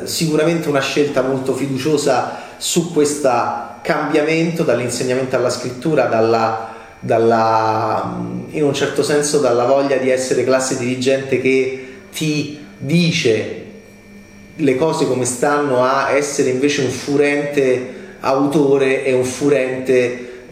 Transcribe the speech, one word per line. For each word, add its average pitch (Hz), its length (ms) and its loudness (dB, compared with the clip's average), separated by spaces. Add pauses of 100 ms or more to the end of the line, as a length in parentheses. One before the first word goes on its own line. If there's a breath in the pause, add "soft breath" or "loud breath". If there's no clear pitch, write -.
sicuramente 156 640 0
una 139 120 0
scelta 139 420 0
molto 131 320 -2
fiduciosa 135 840 0 (220 loud breath)
su - 340 -2
questo 147 380 2 (520)
cambiamento, 160 800 0
dall'insegnamento 127 720 -2
alla 123 160 0
scrittura, 131 540 -2
dalla, 113 680 0 (280 loud breath)
dalla, 113 1160 2 (340)
in 156 120 -4
un 139 120 2
certo - 280 0
senso 147 380 2
dalla 120 240 2
voglia 135 320 2
di 127 140 0
essere 127 340 0
classe 131 340 2
dirigente 127 640 0
che 131 480 0 (240 loud breath)
ti 151 480 -4 (180)
dice 135 840 0 (920)
le 135 200 2
cose 156 320 0
come 127 160 0
stanno, 143 580 0
a 131 300 0
essere 139 380 0
invece 139 320 0
un 123 80 0
furente 143 1000 0 (280 loud breath)
autore 139 840 2
e 131 80 2
un 127 120 2
furente, 127 1300 0